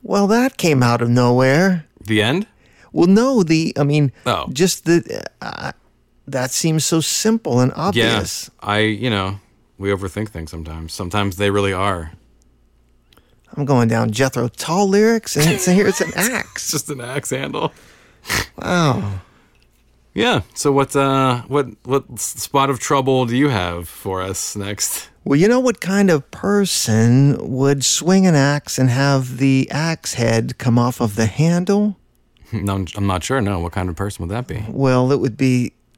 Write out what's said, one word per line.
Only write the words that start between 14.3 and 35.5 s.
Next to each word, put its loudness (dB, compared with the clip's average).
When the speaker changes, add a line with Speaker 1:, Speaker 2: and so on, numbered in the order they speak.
Speaker 1:
Tull -2
lyrics, 2
and 2
it's, -2
here's 2
an -4
Speaker 2:
<laughs> -8
Speaker 1:
axe. -4
Speaker 2:
It's -6
just -6
an -10
axe -8
handle. -6
Speaker 1:
Wow. -2
Speaker 2:
Yeah. 0
So 0
what, 0
uh, 2
what, -2
what -2
s-, -10
spot -2
of -2
trouble 0
do -2
you 2
have -4
for -6
us -6
next? -8
Speaker 1:
Well, 2
you 6
know 4
what 0
kind 2
of 0
person 2
would 0
swing 2
an 4
axe 0
and 4
have 0
the 2
axe -4
head 0
come 2
off 0
of -2
the 2
handle? 0
Speaker 2:
<laughs> -20
No, -2
I'm, -4
I'm -2
not -2
sure. 0
No. -2
What -6
kind -4
of -8
person -6
would -6
that -8
be? -8
Speaker 1:
Well, 2
it 2
would -4
be, 0